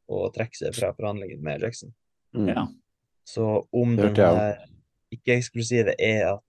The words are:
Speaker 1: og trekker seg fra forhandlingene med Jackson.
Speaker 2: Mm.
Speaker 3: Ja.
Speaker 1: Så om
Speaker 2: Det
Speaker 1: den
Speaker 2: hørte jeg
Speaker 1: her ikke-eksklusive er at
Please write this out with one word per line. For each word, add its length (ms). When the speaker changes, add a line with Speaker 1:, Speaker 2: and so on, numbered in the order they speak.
Speaker 1:
og 240
trekker 220
seg 200
fra 180
forhandlingene 480
med 200
Jackson. 320
Speaker 2:
Mm. 120
Speaker 3:
Ja. 200
Speaker 1:
Så 460
om 240
Speaker 2:
Det 80
Speaker 1:
den 120
Speaker 2:
hørte 20
jeg 180
Speaker 1:
her 300
ikke-eksklusive 840
er 360
at 160